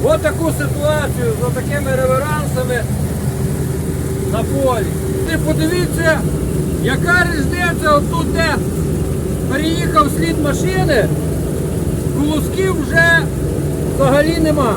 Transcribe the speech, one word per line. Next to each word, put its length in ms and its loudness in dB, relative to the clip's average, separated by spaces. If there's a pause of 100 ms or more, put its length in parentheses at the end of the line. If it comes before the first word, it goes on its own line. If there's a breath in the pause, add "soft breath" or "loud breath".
отаку 480 2
ситуацію 880 0
з 60 0
отакими 480 -2
реверансами 880 0 (1500)
на 120 -2
полі. 420 0 (480)
І 40 0
подивіться, 840 0 (640)
яка 500 2
різниця 580 0
отут, 420 0
де 220 0 (960)
переїхав 560 2 (100)
слід 260 0
машини, 640 2 (1120)
колосків 640 0
вже 380 4 (760)
взагалі 440 4
нема. 380 2